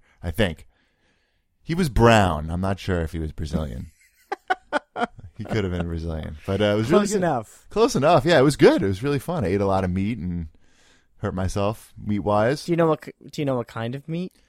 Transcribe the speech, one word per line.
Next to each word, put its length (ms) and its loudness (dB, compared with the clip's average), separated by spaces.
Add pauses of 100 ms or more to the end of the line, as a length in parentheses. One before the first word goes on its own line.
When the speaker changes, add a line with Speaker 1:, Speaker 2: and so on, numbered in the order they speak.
(240)
Speaker 1:
I 80 -6
think. 340 -2 (960)
He 140 -6
was 140 0
brown. 600 4
I'm 120 -4
not 180 -2
sure 220 -2
if 100 -6
he 80 -6
was 140 -6
Brazilian. 640 -6
<laughs> 760 -10 (680)
He 80 -10
could 180 -2
have 80 -2
been 160 -2
Brazilian. 480 -8 (100)
But, 160 -2
uh, 40 2
it 100 2
was 160 0
really 120 6
Speaker 2:
Close 100 -4
Speaker 1:
good. 60 2
Speaker 2:
enough. 500 -4
Speaker 1:
Close 260 2
enough. 300 4
Yeah, 140 4
it 20 6
was 160 4
good. 260 6
It 40 0
was 140 -2
really 180 -2
fun. 260 -4
I 20 0
ate 140 0
a 40 0
lot 200 2
of 40 -2
meat 280 -2
and 320 -8 (720)
hurt 140 -4
myself 640 -4
meat-wise. 680 0
Speaker 2:
Do 80 -2
you 20 0
know 120 4
what 160 0
k-, 100 -16 (180)
do 100 -8
you 40 -4
know 100 -2
what 140 -6
kind 260 -8
of 140 -14
meat? 240 -8 (160)